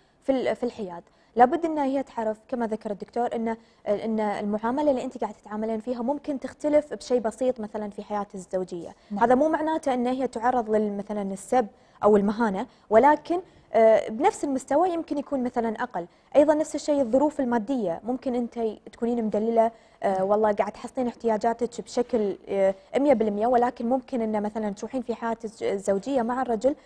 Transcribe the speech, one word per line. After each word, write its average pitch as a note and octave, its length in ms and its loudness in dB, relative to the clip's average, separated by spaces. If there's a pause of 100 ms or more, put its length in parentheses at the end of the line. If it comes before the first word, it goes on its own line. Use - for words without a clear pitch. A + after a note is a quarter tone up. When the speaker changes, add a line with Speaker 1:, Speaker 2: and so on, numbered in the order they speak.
(220)
Speaker 1:
في C4+ 100 0
ال-، B3 240 0
في - 60 -8
الحياد. F#3 400 -8 (340)
لابد C4 280 4
إن D#4+ 140 -2
هي C4+ 240 0
تعرف A3 340 -4 (120)
كما A#3+ 180 -4
ذكر G#3+ 240 -6
الدكتور A3 440 -4
إن، A3+ 220 -2 (300)
إن G#3+ 340 -2
المعاملة G#3+ 680 -2
اللي B3+ 140 -2
أنت B3+ 140 -10
قاعد G#3+ 160 -8
تتعاملين G#3+ 460 -6
فيها B3 220 -6
ممكن C#4+ 380 -6
تختلف D4 540 -2
بشيء B3 260 -2
بسيط A#3+ 400 -4
مثلا G#3+ 300 -8
في G3+ 120 -14
حياة G3+ 320 -6
الزوجية. F#3 600 -8 (160)
Speaker 2:
نعم. G#3 140 2
Speaker 1:
هذا A#3+ 100 6
مو C#4 140 4
معناته D#4 460 0
إن B3 120 -2
هي B3+ 200 -2
تعرض A#3+ 440 -2
لل-، G#3+ 260 0
مثلا G#3 260 -6
السب G3 440 0 (380)
أو G#3 120 8
المهانة، G#3 500 0 (240)
ولكن، D4 500 4 (320)
آه، A3 360 6
بنفس D4+ 360 0
المستوى C#4+ 460 0
يمكن D#4+ 280 -4
يكون C4+ 240 -4
مثلا A3+ 400 -4
أقل. F3+ 240 -8 (300)
أيضا D4+ 180 8
نفس D4+ 200 -2
الشيء D4 260 0
الظروف C4+ 400 2
المادية، A#3+ 640 -2
ممكن B3+ 300 -4
أنت A#3+ 240 -4 (340)
تكونين A#3 320 -2
مدللة، A3 460 2 (320)
آه، F#3+ 220 0
والله G#3 280 4
قاعد G#3 200 -2
تحصلين B3 360 -6
احتياجاتك A3+ 720 -2
بشكل، G#3+ 580 -2 (100)
آه، F#3+ 260 2 (240)
مية C#4+ 140 4
بالمية، G#3+ 340 2
ولكن A#3+ 420 2
ممكن B3+ 320 -2
إن G#3+ 220 -2
مثلا G#3+ 280 -4
تروحين A3+ 320 -8
في A3+ 120 -6
حياتك A3+ 480 -6
الزوجية G3+ 600 0
مع B3 200 -2
الرجل B3 320 0 (100)